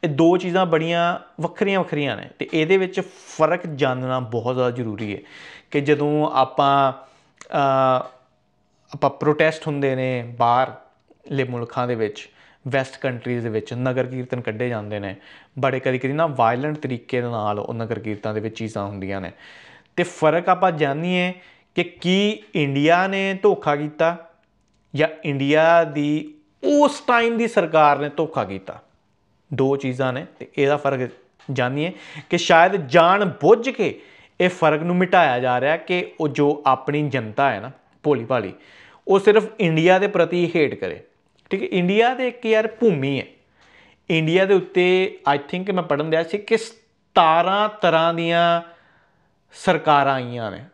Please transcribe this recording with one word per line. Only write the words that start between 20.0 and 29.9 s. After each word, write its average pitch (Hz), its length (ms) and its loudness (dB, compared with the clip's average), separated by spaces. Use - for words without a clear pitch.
ਫਰਕ 170 460 0
ਆਪਾਂ 180 220 4
ਜਾਣੀਏ 170 640 -2
ਕਿ 175 80 0
ਕੀ 196 600 -2
ਇੰਡੀਆ 151 520 2
ਨੇ 196 340 -4
ਧੋਖਾ 190 340 2
ਕੀਤਾ 160 540 -2
ਜਾਂ 151 120 2
ਇੰਡੀਆ 156 580 4
ਦੀ 151 500 -4
ਉਸ 285 360 4
ਟਾਈਮ 233 380 0
ਦੀ 226 100 0
ਸਰਕਾਰ 156 520 4
ਨੇ 147 100 -4
ਧੋਖਾ 147 340 -4
ਕੀਤਾ। 95 380 -10
ਦੋ 135 220 2
ਚੀਜ਼ਾਂ 131 380 -4